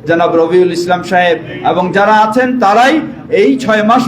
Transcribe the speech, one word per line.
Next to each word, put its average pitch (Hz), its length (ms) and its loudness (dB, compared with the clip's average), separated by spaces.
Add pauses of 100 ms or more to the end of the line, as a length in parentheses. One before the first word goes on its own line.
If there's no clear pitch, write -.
জনাব 170 280 0
রবিউল 170 380 2
ইসলাম 175 300 -2
সাহেব 180 360 0 (320)
এবং 175 220 -2
যারা 202 200 2
আছেন, 240 480 0
তারাই 240 400 2 (300)
এই 226 280 2
ছয় 214 240 -2
মাস 233 260 2